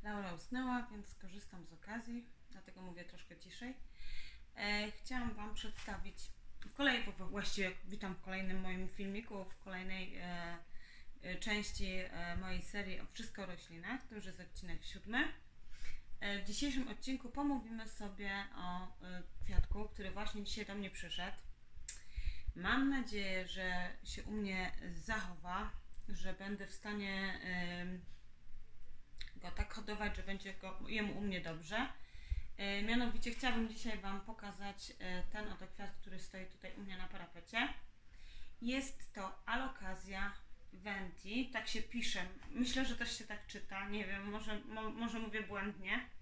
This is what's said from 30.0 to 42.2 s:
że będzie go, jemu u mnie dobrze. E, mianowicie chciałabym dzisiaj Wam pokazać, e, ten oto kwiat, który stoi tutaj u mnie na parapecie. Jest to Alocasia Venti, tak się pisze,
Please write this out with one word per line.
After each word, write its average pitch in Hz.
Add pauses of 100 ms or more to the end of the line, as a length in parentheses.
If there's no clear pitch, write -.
że -
będzie 196
go, 190 (100)
jemu 208
u -
mnie 196
dobrze. 165 (680)
E, 202
mianowicie 233
chciałabym 226
dzisiaj 220
Wam 196
pokazać, 202
e, 180
ten 208
oto 185
kwiat, 202 (100)
który 180
stoi 190
tutaj 185
u 196
mnie 196
na 185
parapecie. 185 (960)
Jest 262
to 190
Alocasia 196 (400)
Venti, 196
tak 220
się 220
pisze, 214 (240)